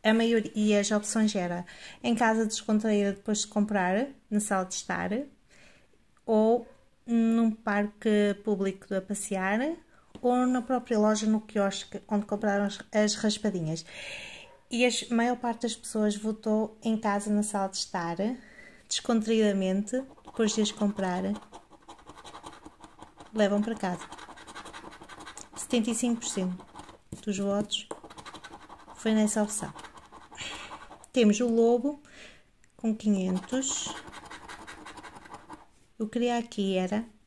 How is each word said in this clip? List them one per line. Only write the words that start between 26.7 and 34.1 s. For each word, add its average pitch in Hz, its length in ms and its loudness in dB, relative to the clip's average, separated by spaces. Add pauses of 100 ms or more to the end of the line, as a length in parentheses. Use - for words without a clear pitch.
dos 196 140 -2
votos 202 480 -2 (1080)
foi 220 160 0
nessa 214 300 4
opção. 202 300 -4 (1400)
Temos 214 280 6
o 247 80 2
lobo 233 540 4 (760)
com 220 180 -2
quinhentos. 208 920 0 (2000)